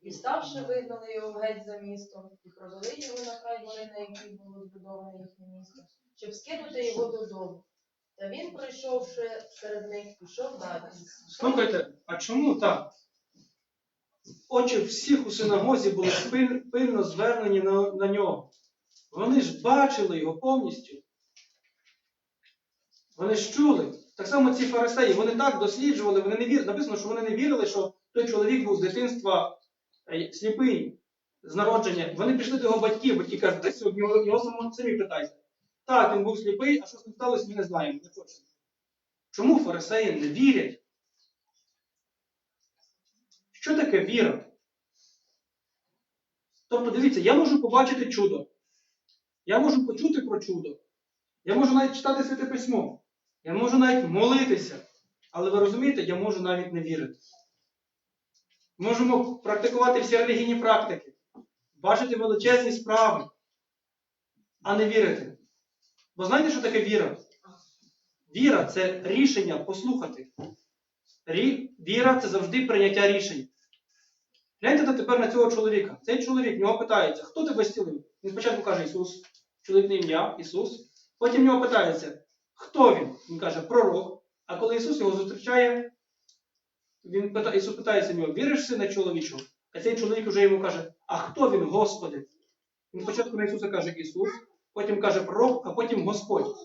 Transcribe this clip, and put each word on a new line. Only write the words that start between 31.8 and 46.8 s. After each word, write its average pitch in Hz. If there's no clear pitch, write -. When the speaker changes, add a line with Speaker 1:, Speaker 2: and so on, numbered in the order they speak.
Speaker 2:
Вони 247
пішли 247
до 240
його 220
батьків, 220
батьки -
кажуть: 180
«Та -
сьогодні 196
його... 208
його 214
самого 233
самі 233
питайте». 196
Так, 226
він 202
був 214
сліпий, 262
а -
що 233
з -
ним 220
сталося, 247
ми 202
не 196
знаємо, 156
не -
хочемо. -
Чому 262
фарисеї 190
не 147
вірять? 254
Що -
таке 277
віра? -
Тобто, 240